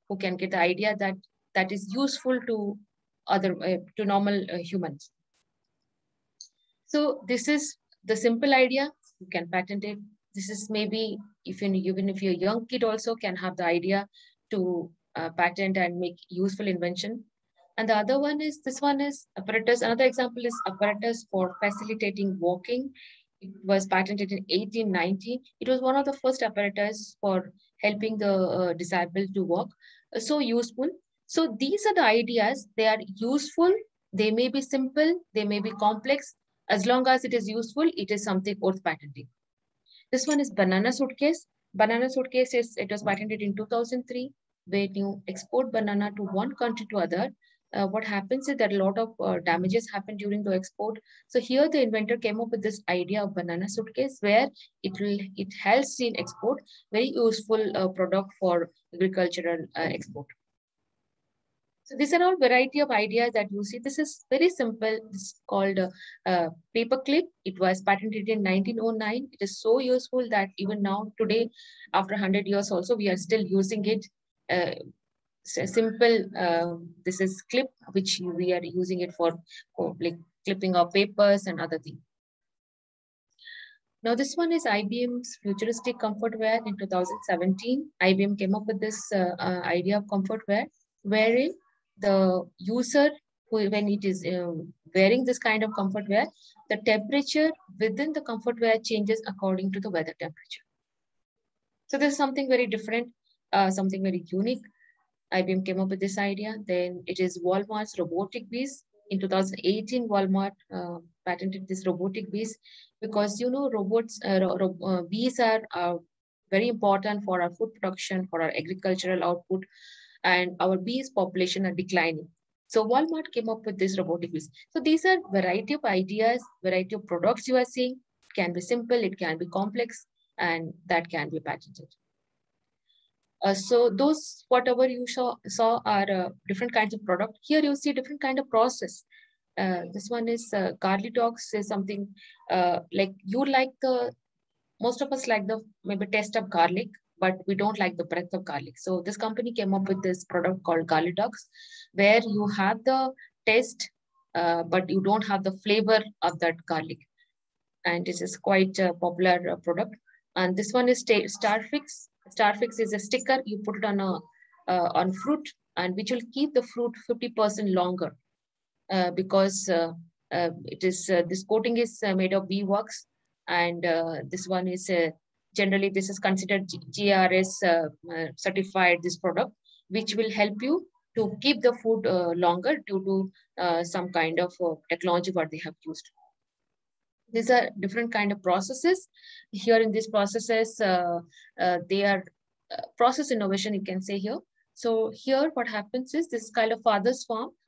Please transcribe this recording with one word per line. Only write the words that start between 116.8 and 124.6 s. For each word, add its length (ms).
for 180
our 80
food 240
production, 540
for 140
our 80
agricultural 760
output, 400
and 360
our 160
bees 340
population 560
are 60
declining. 560
So 180
Walmart 460
came 160
up 180
with 120
this 200
robotic 340
bees. 180